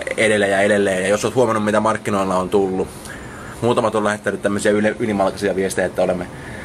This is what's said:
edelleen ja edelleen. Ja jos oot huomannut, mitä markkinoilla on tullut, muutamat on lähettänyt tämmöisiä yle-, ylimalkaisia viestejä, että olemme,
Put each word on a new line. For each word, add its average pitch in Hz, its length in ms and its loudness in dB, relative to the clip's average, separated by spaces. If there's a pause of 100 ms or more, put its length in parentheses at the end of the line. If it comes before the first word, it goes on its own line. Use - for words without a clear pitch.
(160)
edelleen 104 360 2
ja 98 80 2
edelleen. 98 420 2
Ja 95 60 0
jos 104 160 2
oot 110 100 -2
huomannut, 113 300 2
mitä 104 160 2
markkinoilla 104 560 0
on 92 120 0
tullut, 95 400 0 (720)
muutamat 113 340 2
on 107 100 2
lähettänyt 104 380 -2
tämmöisiä 104 300 2
yle-, 104 260 2
ylimalkaisia 98 580 0
viestejä, 95 300 0
että 90 160 -2
olemme, 90 240 0 (380)